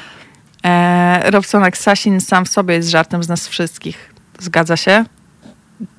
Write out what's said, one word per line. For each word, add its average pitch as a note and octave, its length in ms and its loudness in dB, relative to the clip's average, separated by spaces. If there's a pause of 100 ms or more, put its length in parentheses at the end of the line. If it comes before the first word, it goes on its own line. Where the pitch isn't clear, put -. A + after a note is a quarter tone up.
(640)
E, F3 640 2
Robsonak G3 460 2
Sasin G3 440 0
sam F#3 240 0
w - 40 -6
sobie F3+ 260 -2
jest E3+ 140 -2
żartem E3+ 340 0
z E3 40 -8
nas E3+ 200 -6
wszystkich. - 640 -10 (260)
Zgadza E3 380 0
się? G#3 280 2 (920)